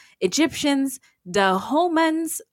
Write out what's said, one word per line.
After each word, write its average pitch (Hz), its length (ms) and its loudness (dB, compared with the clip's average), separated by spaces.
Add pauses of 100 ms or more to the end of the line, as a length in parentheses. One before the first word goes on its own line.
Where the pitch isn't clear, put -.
(220)
Egyptians, 269 800 0 (300)
Dahomeyans, 311 1120 0 (120)